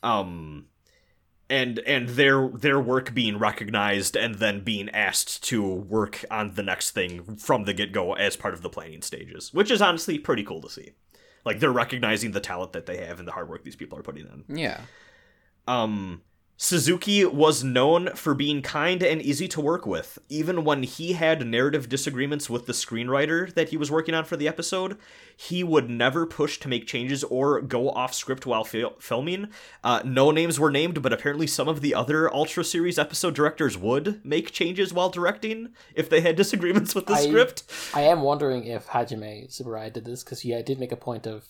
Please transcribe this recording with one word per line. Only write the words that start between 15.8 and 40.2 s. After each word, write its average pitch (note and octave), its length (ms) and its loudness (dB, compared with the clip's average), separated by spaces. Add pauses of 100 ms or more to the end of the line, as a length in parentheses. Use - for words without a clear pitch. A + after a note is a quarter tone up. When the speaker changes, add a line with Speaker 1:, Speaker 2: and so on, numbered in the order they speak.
Speaker 1:
Suzuki F3+ 680 2
was C#3+ 400 4
known D3 500 4
for D3+ 180 0
being C#3+ 280 0
kind F3 420 0
and D#3+ 180 2
easy C3+ 280 0
to D#3 100 -4
work D#3 260 0
with. E2+ 320 -6 (120)
Even D#3 340 -2
when C#3+ 200 2
he D#3+ 280 -6
had D#3+ 340 2
narrative B2+ 440 0
disagreements C#3 600 -4
with A#2 160 -4
the B2 60 -6
screenwriter C#3 840 -2
that D#3+ 140 2
he D#3+ 80 -4
was D3 140 -2
working D#3+ 240 0
on D#3+ 80 0
for - 140 -6
the D3 100 0
episode, F#3 500 -4 (380)
he F3+ 300 -4
would D3 240 4
never C3 360 2
push D#3 340 -2
to C#3 100 -10
make A#2 180 -2
changes C3+ 380 -4
or C3+ 340 2
go B2+ 300 0
off B2+ 240 -2
script - 320 -6
while A2+ 180 0
fil-, A2+ 380 -2
filming. F3 480 -4 (340)
Uh, A#2 220 2
no C3+ 260 6
names D#3+ 260 2
were D3+ 140 4
named, D#3 300 0
but B2+ 100 2
apparently C#3+ 340 0
some - 220 0
of D#3 140 -2
the C#3+ 120 2
other D3+ 400 2
Ultra D#3 300 0
series E3+ 340 0
episode D3 380 0
directors D3 420 2
would C#3+ 460 0
make D#3 300 -2
changes F3+ 400 0
while F3+ 160 2
directing G#3+ 640 -4 (200)
if - 160 -2
they D#3+ 120 8
had E3 140 4
<laughs> - 20 -2
disagreements G3 580 2
with F#3+ 120 -2
the G3 80 4
Speaker 3:
I, C#4+ 120 6
Speaker 1:
script. B3+ 360 6 (300)
Speaker 3:
I D3 100 2
am D#3+ 180 8
wondering C#3 440 2
if A2+ 220 -8
Hajime G#2+ 640 -4
Tsuburaya A2+ 420 -8
did A2+ 140 -8
this, A#2+ 180 -10